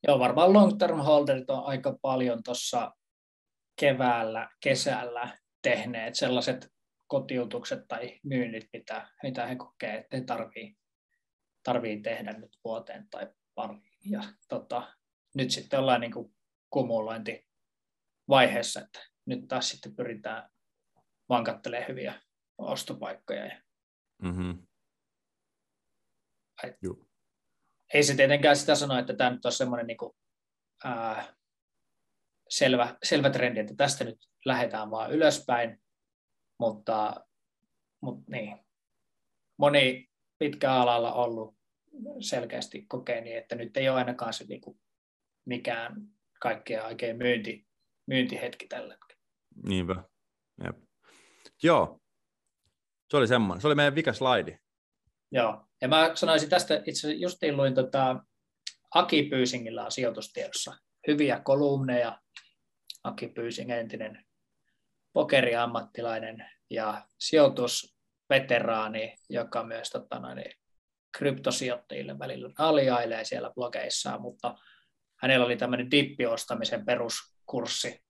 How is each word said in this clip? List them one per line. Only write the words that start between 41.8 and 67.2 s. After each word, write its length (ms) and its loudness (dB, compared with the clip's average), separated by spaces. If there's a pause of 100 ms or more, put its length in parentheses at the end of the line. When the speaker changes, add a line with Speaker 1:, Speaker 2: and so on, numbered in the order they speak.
Speaker 1:
selkeästi 680 -6
kokee 340 -6
niin, 160 -10
että 180 -10
nyt 220 -6
ei 120 2
ole 80 2
ainakaan 360 -2
se 100 -10
niinku 360 -16 (680)
mikään 500 -6 (440)
kaikkea 460 -4
oikein 320 -6
myynti-, 500 -2 (400)
myyntihetki 600 -2
tällä 260 -10
hetkellä. 280 -20 (460)
Speaker 2:
Niinpä. 360 -2 (600)
Jep. 120 -8 (880)
Joo. 380 4 (1080)
Se 80 4
oli 100 6
semmoinen. 340 2
Se 60 2
oli 80 6
meidän 200 4
vika 180 0
slaidi. 440 2 (760)
Speaker 1:
Joo. 340 0 (160)
Ja 60 -2
mä 280 6
sanoisin 340 2
tästä, 260 2 (100)
itse 220 -6
asiassa 160 -4
justiin 340 -2
luin 180 2
tota, 480 0 (720)
Aki 280 4
Pyysingillä 600 -2
on 60 -8
sijoitustiedossa 840 -6 (300)
hyviä 320 2
kolumneja. 840 2 (840)
Aki 240 -6
Pyysing, 440 -8
entinen 540 -6 (880)
pokeriammattilainen 1300 0 (240)
ja 380 -6 (120)
sijoitusveteraani, 2000 2 (140)